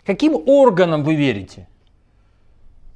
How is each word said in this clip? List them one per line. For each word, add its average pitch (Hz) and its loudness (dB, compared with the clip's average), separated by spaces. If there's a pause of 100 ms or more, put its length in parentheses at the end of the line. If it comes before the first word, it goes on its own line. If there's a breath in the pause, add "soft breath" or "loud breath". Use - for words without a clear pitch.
каким 285 -2
органам 185 2
вы 156 -2
верите? 104 -6 (1300)